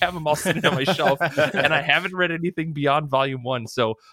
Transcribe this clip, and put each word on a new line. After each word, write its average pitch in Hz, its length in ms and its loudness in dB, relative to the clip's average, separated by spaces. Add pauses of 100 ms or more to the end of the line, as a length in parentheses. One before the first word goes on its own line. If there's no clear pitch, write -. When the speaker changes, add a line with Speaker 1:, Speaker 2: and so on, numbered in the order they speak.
Speaker 1:
have 180 140 2
'em 156 100 -8
all 151 100 2
sitting 160 300 0
on 151 80 2
my 135 120 0
shelf, 147 360 2
Speaker 2:
<laughs> 147 320 0
Speaker 1:
and 156 220 2
I 143 60 2
haven't 175 340 0
read 180 160 0
anything 165 420 -4
beyond 143 360 0
volume 135 340 0
one. 120 240 -4
So 113 280 0 (180)